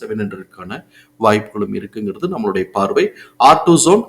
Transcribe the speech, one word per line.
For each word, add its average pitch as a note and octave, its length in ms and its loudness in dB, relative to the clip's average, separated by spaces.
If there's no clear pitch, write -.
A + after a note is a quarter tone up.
செவன் A2 180 -8
ஹண்ட்ரடுக்கான F#2+ 680 -10
வாய்ப்புகளும் G#2+ 580 0
இருக்குங்கிறது G2+ 560 -8
நம்மளுடைய F#3+ 320 -4
பார்வை. G3 500 -2
ஆர் D3 280 4
டூ E3+ 120 6
ஜோன் G3 320 4